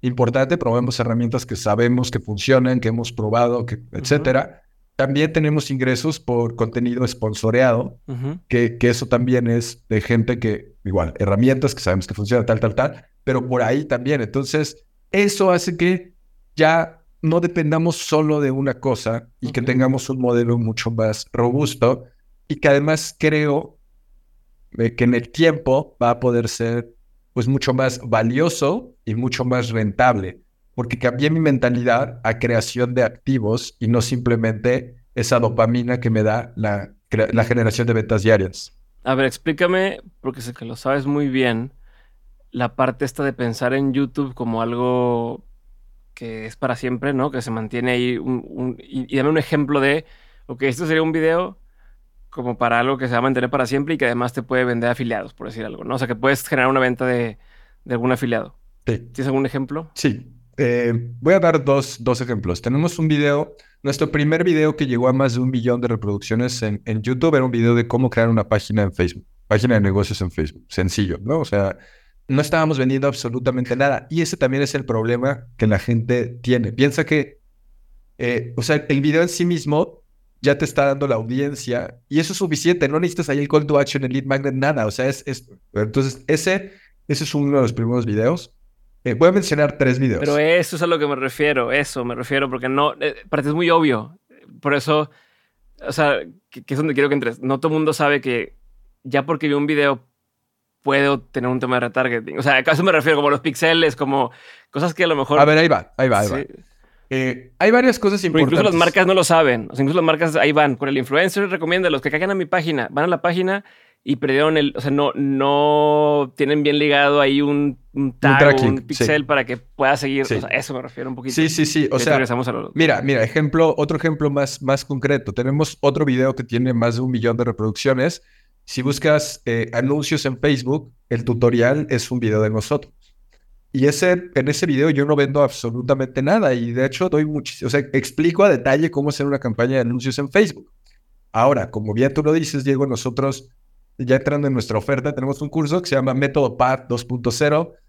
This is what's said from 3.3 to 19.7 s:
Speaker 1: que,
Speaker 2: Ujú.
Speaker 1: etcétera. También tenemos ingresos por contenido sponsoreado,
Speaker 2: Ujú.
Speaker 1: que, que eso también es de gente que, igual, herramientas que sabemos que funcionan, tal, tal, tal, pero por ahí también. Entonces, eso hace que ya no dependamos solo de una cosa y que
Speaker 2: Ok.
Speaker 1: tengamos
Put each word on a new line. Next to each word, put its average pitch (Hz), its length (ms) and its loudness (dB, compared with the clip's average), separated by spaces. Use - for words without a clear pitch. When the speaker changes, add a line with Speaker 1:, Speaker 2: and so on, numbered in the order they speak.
Speaker 1:
que, 120 100 -6
Speaker 2:
Ujú. - 160 -16
Speaker 1:
etcétera. 147 720 0
También 143 380 0
tenemos 151 360 0
ingresos 131 480 -2
por 120 380 -2
contenido 120 500 -2
sponsoreado, 117 1000 0
Speaker 2:
Ujú. 135 320 -8
Speaker 1:
que, 120 300 2
que 120 100 4
eso 120 180 0
también 123 420 2
es 117 400 -2
de 110 120 2
gente 117 380 0
que, 110 360 -4
igual, 90 340 -2
herramientas 127 560 2
que - 60 -12
sabemos 92 260 0
que 90 80 -10
funcionan, 104 320 0
tal, 113 140 2
tal, 110 140 0
tal, 143 320 -4
pero 127 220 -2
por 123 160 0
ahí 135 240 0
también. 127 340 -2
Entonces, 139 640 -4
eso 202 420 2
hace 180 260 0
que 180 340 0
ya 160 480 2
no 165 180 2
dependamos 165 560 0
solo 151 440 0
de 139 100 2
una 135 240 -2
cosa 117 540 -4
y 147 120 -8
que 131 80 -2
Speaker 2:
Ok. 120 60 -2
Speaker 1:
tengamos 131 440 0